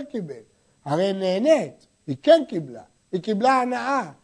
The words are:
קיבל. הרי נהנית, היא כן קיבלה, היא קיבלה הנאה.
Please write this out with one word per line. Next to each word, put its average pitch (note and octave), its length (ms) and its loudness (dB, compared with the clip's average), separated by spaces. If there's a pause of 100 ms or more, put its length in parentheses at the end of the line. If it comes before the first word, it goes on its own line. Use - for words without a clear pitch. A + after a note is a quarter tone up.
(100)
קיבל. C#3+ 320 -10 (420)
הרי F3 280 0
נהנית, F#3+ 760 0 (200)
היא C3+ 160 -6
כן D#4+ 260 6
קיבלה, C3+ 340 -10 (300)
היא F#3 80 -2
קיבלה A#3+ 400 2
הנאה. B3 500 -4 (140)